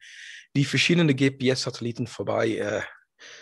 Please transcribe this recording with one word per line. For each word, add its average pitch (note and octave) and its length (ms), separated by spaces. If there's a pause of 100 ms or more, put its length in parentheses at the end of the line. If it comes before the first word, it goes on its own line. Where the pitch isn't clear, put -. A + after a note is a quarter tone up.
(560)
die C#3 100
verschiedenen D#3 500
G C3+ 140
P C3 200
S-Satelliten A#2+ 580
vorbei, G#2+ 480
äh, G#2 260 (600)